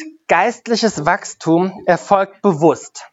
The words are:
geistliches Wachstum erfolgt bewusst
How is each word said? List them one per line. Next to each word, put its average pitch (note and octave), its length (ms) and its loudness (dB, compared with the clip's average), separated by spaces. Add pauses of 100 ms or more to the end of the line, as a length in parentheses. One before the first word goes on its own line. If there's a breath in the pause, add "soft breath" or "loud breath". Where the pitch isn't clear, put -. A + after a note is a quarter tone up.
(260)
geistliches G3+ 800 0
Wachstum F3+ 800 -2
erfolgt F#3+ 560 0
bewusst D#3+ 720 0